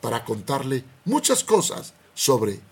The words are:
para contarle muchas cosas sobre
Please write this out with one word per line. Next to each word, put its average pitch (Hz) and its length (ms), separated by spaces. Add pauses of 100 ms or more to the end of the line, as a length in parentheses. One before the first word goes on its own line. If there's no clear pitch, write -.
para 117 240
contarle 131 580 (220)
muchas 247 400
cosas - 480 (200)
sobre 110 460 (120)